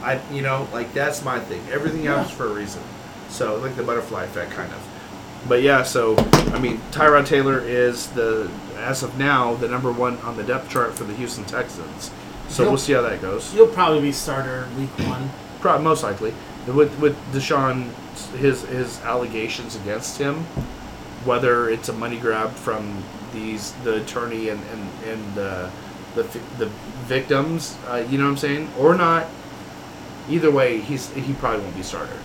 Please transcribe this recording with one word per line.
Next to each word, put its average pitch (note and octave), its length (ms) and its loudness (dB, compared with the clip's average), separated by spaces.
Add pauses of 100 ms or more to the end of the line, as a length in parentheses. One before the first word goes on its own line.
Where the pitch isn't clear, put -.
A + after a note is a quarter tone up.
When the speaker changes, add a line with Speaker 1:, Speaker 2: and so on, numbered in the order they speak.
Speaker 1:
I, C3 160 0 (120)
you C#3 100 -4
know, C3+ 320 0
like, A#2+ 200 -6
that's C#3+ 300 0
my B2 160 0
thing. - 220 -6 (100)
Everything D#3 320 -2
Speaker 2:
Yeah. C#3+ 140 2
Speaker 1:
happens - 180 0
for B2+ 100 -4
a G#2 80 0
reason. G#2 280 -6 (480)
So, G#2+ 280 -2
like B2+ 180 -4
the B2 80 -2
butterfly A2 400 -2
effect, F2+ 280 -6
kind F2 220 -6
of. - 80 -10 (640)
But B2 140 6
yeah, C3+ 220 8
so, A2+ 340 4 (360)
I B2 60 0
mean, A#2 200 0 (120)
Tyrod D3 360 8
Taylor C3+ 320 4
is B2 500 2
the, A2 400 2 (280)
as C3 260 -2
of B2 160 -4
now, C3 360 4
the A#2+ 120 -2
number B2+ 240 0
one A#2+ 260 0
on A#2 200 -6
the G#2+ 60 -4
depth B2+ 280 -2
chart A#2 240 0
for A#2 80 -6
the G#2 100 -6
Houston A#2 320 -6
Texans. F2 640 -6 (400)
So - 140 2
Speaker 2:
He'll - 80 6
Speaker 1:
we'll C3+ 80 4
see C#3+ 140 2
how B2 100 6
that G#2+ 180 0
goes. F#2+ 320 -4
Speaker 2:
he'll A3 140 6
probably D#3+ 340 2
be C#3+ 100 0
starter C3 560 -4 (100)
week C3+ 120 -4 (180)
one. C3 220 -4 (300)
Speaker 1:
Pro-, E3+ 200 4
most D#3 240 4
likely. A2 300 -2 (340)
With, C#3 320 6
with C#3+ 160 4 (160)
Deshaun, C3 580 2 (480)
his, C3 260 4
his B2+ 380 -4
allegations A2+ 720 -2
against G#2 420 -6
him, C#3+ 200 0 (880)
whether A#2+ 440 4
it's A2+ 200 0
a A#2 40 -2
money A#2 240 -4
grab A2+ 340 0
from G#2 520 -4 (300)
these, A2 380 -6 (120)
the A2 180 0
attorney A2+ 480 -4
and, G#2 100 -4 (140)
and, G2+ 160 -8 (180)
and G#2+ 280 -8
the, F#2+ 360 -4 (440)
the A#2 80 0
fi-, A#2 340 -8
the A#2 80 0 (400)
victims, C3+ 720 0 (100)
uh, B2 220 -2
you C3+ 80 2
know C#3 80 4
what C#3+ 60 4
I'm C#3 60 0
saying, D3 300 -2 (120)
or D#3+ 160 8
not, E3 320 4 (1040)
either D#3 220 6
way, B2+ 280 4
he's, B2+ 340 -4
he C3+ 200 -2
probably A2+ 280 0
won't F#2 140 -8
be F#2 80 -8
starter. - 400 -8